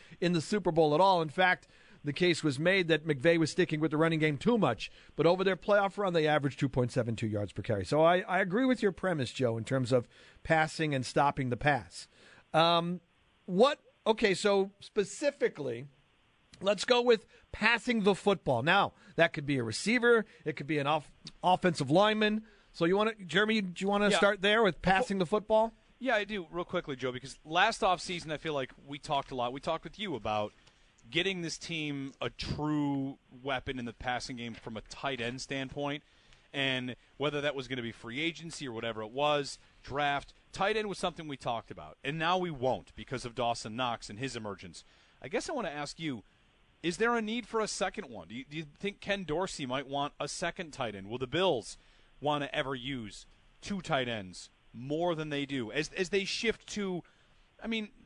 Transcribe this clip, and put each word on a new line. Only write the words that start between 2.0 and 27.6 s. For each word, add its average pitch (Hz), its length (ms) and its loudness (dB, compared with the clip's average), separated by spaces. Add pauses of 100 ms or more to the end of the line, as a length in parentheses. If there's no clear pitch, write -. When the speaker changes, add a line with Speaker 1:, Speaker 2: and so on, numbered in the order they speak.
Speaker 1:
the 143 100 -4
case 175 300 2
was 139 140 2
made 180 300 4
that 156 180 2
McVay 160 320 4
was 160 140 2
sticking 160 280 2
with 151 120 2
the 151 60 0
running 160 220 4
game 151 180 2
too 226 200 4
much. 139 320 0 (260)
But 160 100 2
over 180 180 4
their 185 140 2
playoff 202 400 2
run, 196 160 0
they 151 140 4
averaged 143 320 2
two 139 100 2
point 123 220 0
seven 113 240 0
two 110 120 -4
yards 104 240 -2
per 107 100 -8
carry. 98 240 -2
So 151 160 2
I, 175 200 6
I 185 180 -2
agree 202 260 0
with 254 160 2
your 202 100 2
premise, 160 400 -2
Joe, 117 260 0
in 110 80 -6
terms 131 260 0
of 123 160 4 (360)
passing 156 520 0
and 127 100 -2
stopping 143 440 0
the 120 80 -2
pass. 131 500 0 (460)
Um, 170 480 2 (440)
what? 233 340 4 (260)
Okay, 220 280 4
so 202 460 2
specifically, 175 1080 -2 (760)
let's 196 240 0
go 247 160 6
with 240 240 4 (260)
passing 226 520 2
the 196 120 6
football. 143 480 0
Now, 175 300 4 (220)
that 165 180 4
could 147 120 -6
be 139 120 0
a 120 60 0
receiver. 226 640 2 (200)
It 151 100 -4
could 143 120 -10
be 151 120 -2
an 139 80 -2
off-, 151 240 0 (320)
offensive 170 480 2
lineman. 214 520 4 (280)
So 170 140 0
you 180 100 4
wanna, 214 180 2 (120)
Jeremy, 214 340 2
do 185 240 -4
you 196 60 0
wanna 202 220 4
Speaker 2:
Yeah. 190 60 4
Speaker 1:
start 196 240 4
there 214 220 6
with 180 180 2
Speaker 2:
Befo- 185 140 6
Speaker 1:
passing 196 220 2
the 180 80 2
football? 220 480 2 (260)
Speaker 2:
Yeah, 240 160 0
I 208 80 0
do, 202 280 -6
real 170 120 -4
quickly, 160 320 -4
Joe, 127 160 -2
because 127 320 -12
last 185 380 2